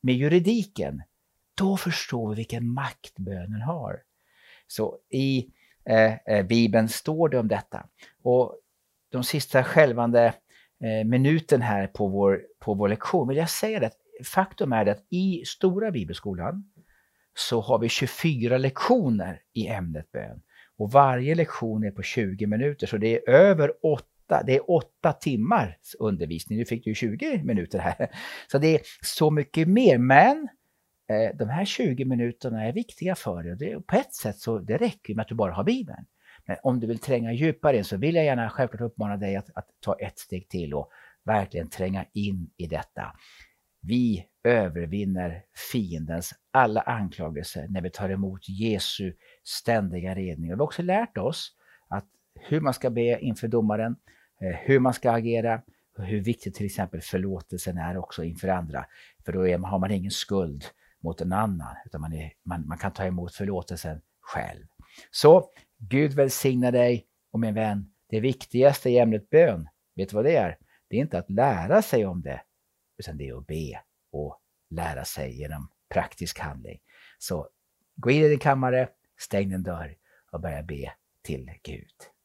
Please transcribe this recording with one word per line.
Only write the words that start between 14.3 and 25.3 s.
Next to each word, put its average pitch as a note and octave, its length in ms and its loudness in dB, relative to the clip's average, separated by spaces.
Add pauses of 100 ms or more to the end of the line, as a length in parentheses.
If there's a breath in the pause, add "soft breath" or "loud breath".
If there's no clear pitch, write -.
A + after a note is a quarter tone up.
är A2 140 4
att - 240 0
i F3+ 340 0
Stora G3 460 0
Bibelskolan G#2 840 -8 (600 soft breath)
så - 260 0
har A2+ 180 2
vi A#2 100 0
tjugofyra B2+ 680 0
lektioner B2+ 840 2 (100)
i G#2+ 160 -4
ämnet E2+ 440 -6
bön. G#1+ 300 -12 (360 soft breath)
Och G#2 140 -4
varje C3+ 420 4
lektion A2+ 500 -2
är G2+ 60 -2
på G2 120 -10
tjugo G#2 440 -2
minuter, B2 400 -2
så - 100 -4
det A2+ 200 2
är A#2+ 140 0
över D#3 560 6
åtta, - 600 -2
det C3 100 4
är - 140 0
åtta E3 420 0
timmars A#2 840 -2